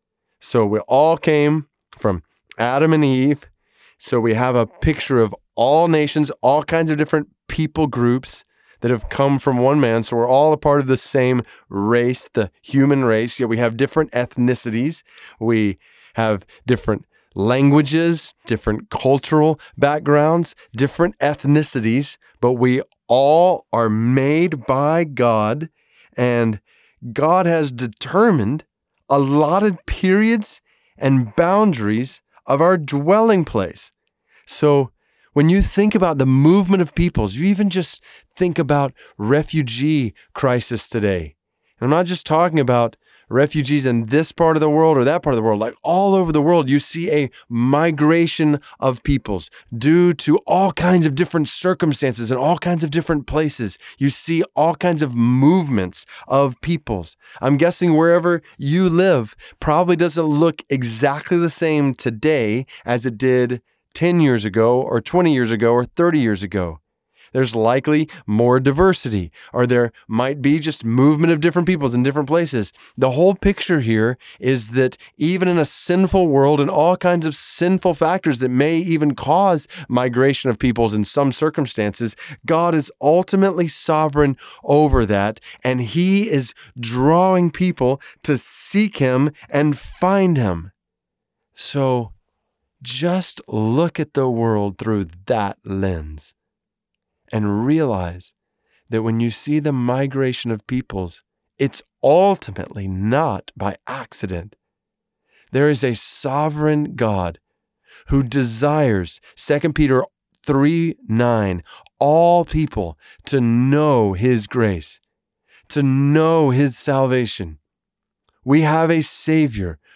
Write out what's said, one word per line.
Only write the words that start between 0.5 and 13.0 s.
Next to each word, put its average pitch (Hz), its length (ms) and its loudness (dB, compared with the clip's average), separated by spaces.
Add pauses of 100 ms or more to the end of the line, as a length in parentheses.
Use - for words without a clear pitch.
we 104 140 0 (100)
all 156 300 2
came 151 480 0 (320)
from 92 240 -2 (360)
Adam 139 360 2
and 151 100 2
Eve. 135 460 0 (480)
So - 200 -2
we 113 140 2
have 123 240 0
a 117 100 2
picture - 540 -2
of 107 140 2 (220)
all 151 320 2
nations, 151 420 0 (100)
all 147 220 2
kinds 165 260 -2
of 156 80 0
different 151 320 -2 (200)
people 156 380 -2
groups 120 600 -2 (340)
that 120 100 -2
have 117 200 -2
come 139 280 0
from 127 200 0
one 135 200 2
man. 113 240 2
So 120 140 -4
we're 117 100 0
all 143 280 4
a - 20 -2
part 147 240 2
of 135 60 -2
the 131 100 2
same 127 460 0 (260)
race, 120 640 -2
the 104 180 -2 (120)
human 139 420 2